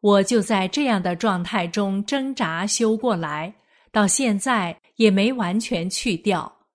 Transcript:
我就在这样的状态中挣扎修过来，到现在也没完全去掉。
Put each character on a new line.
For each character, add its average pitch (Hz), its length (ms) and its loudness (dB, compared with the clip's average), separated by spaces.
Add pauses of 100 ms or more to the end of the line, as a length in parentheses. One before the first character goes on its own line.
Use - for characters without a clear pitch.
我 202 220 6
就 220 180 2
在 190 260 0
这 294 180 -2
样 220 180 0
的 180 120 -2
状 185 300 -2
态 180 220 -2
中 196 400 -2
挣 269 280 -2
扎 170 320 -4
修 220 300 0
过 226 180 0
来， 160 400 -6 (380)
到 208 160 4
现 226 280 0
在 196 440 -2 (160)
也 220 140 6
没 196 200 4
完 214 300 -2
全 185 280 -4
去 190 280 -2
掉。 180 440 -2 (140)